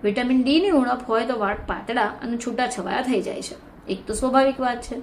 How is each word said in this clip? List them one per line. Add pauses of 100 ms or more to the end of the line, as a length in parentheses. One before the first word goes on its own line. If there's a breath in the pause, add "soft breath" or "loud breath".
વિટામિન
ડીની
ઉણપ
હોય
તો
વાળ
પાતળા (120)
અને
છૂટાછવાયા
થઈ
જાય
છે. (320)
એક
તો
સ્વાભાવિક
વાત
છે.